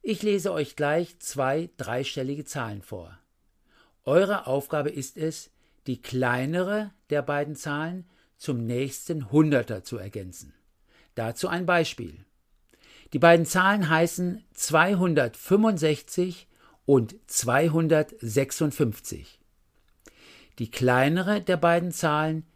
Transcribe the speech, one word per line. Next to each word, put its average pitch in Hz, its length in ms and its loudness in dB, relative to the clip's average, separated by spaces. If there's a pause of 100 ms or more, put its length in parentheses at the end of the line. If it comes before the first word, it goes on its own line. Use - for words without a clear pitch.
Ich 214 160 -2
lese 202 300 0
euch 156 240 -4
gleich 151 440 -2
zwei 143 580 -2
dreistellige 131 680 -6
Zahlen 110 380 -8
vor. 87 360 -16 (880)
Eure 190 440 2
Aufgabe 143 420 -2
ist - 260 -10
es, 160 340 -8 (380)
die 127 140 -6
kleinere 160 920 -2 (180)
der 147 120 0
beiden 147 340 -4
Zahlen 160 500 -8 (300)
zum 120 300 -6
nächsten 127 680 -6
Hunderter 135 540 2
zu 120 120 -10
ergänzen. 95 560 -12 (600)
Dazu 117 320 -4
ein 180 180 -4
Beispiel. 147 600 -2 (880)
Die 135 60 -2
beiden 170 260 8
Zahlen 190 440 2
heißen 175 540 0 (100)
zweihundertfünfundsechzig 175 2000 0 (360)
und 127 300 4 (120)
zweihundertsechsundfünfzig. 143 2000 0 (1200)
Die 113 100 -6
kleinere 151 680 2
der 180 160 0
beiden 170 380 2
Zahlen 156 520 -2 (100)